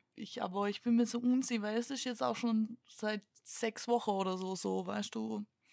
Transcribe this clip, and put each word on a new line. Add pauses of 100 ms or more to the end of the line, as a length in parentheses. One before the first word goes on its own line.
(140)
ich,
aber
ich
bin
mir
so
unsicher,
weil
es
ist
jetzt
auch
schon
seit (200)
sechs
Wochen
oder
so,
so,
weißt
du. (280)